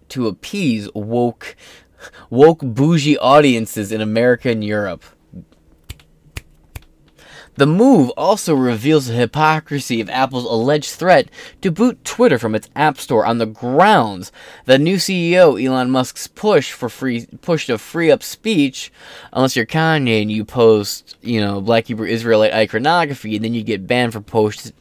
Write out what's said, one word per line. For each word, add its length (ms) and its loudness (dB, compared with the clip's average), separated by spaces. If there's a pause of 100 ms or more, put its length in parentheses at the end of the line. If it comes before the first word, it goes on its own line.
to 180 -6
appease 680 -6
woke, 640 -6 (760)
woke 300 6
bougie 580 0
audiences 760 2
in 80 -4
America 480 0
and 120 -2
Europe. 440 -6 (2500)
The 120 2
move 440 4
also 440 -2
reveals 520 0
the 60 -6
hypocrisy 840 -2
of 100 -6
Apple's 360 -4
alleged 460 -2
threat 380 2 (320)
to 80 -2
boot 360 0
Twitter 340 2
from 160 -4
its 220 -8
app 200 0
store 280 0
on 140 -2
the 60 -2
grounds 840 0 (320)
the 160 4
new 180 0
C 360 -2
E 60 4
O 180 6
Elon 340 -2
Musk's 360 -4
push 440 0
for 160 -10
free, 380 -6 (160)
push 260 -4
to 100 -2
free 320 -2
up 140 4
speech, 680 -4 (440)
unless 240 0
you're 80 0
Kanye 560 0
and 100 -4
you 140 -4
post, 760 2
you 200 -4
know, 180 -4
Black 280 0
Hebrew 200 -8
Israelite 460 2
iconography, 840 -2
and 80 -4
then 100 -4
you 100 -4
get 220 -6
banned 280 -2
for 80 -12
post, 600 -2